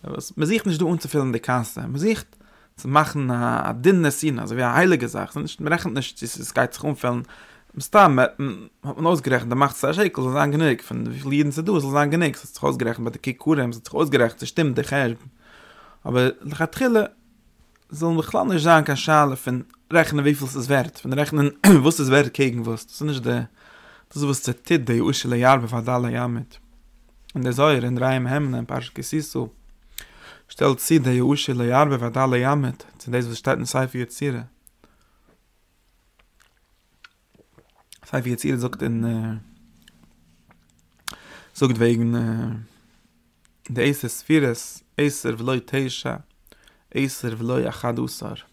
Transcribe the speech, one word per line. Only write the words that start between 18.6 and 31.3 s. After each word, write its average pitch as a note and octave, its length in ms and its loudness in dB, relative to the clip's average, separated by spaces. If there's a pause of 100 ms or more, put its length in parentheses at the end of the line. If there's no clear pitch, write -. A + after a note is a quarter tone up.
sagen, D#3 220 6
kein C#3 120 -2
Schale, D3 400 2
von B2+ 280 -6 (280)
rechnen, D3+ 320 2
wie D3 100 4
viel C#3+ 120 -8
es C3 80 -8
ist B2+ 140 -6
wert. C#3 300 0
Von C3 140 -6
rechnen, C#3+ 400 0 (120)
<clears throat> F3 180 10
wo D3 60 6
es E3 100 0
ist C3+ 120 2
wert, C#3 220 4
gegen A#2+ 320 0
was. A2+ 220 -6
Das - 80 -20
ist - 60 -10
nicht C#3+ 240 -4
der, A#2+ 240 -2 (600)
das C#3+ 120 -6
ist, D3 60 0
was C#3 140 0
der - 200 -4
Tid, C#3+ 260 0
der A#2+ 100 2
Yehushi B2 300 0
le B2 100 0
Yarbe, B2 340 4
Vadala B2 380 -2
Yamet. A#2+ 500 -6 (760)
In C3 100 -4
der B2 100 -2
Säure, C3+ 340 2
in B2 100 -2
Reim B2+ 300 0
Hemne, C3 320 -2
in A#2+ 60 -8
Parsh B2+ 280 -8
Kisisu, C3+ 560 -6 (1000)
stellt C#3 320 0
sie, D#3+ 200 4
der B2+ 140 2
Yehushi C3 400 0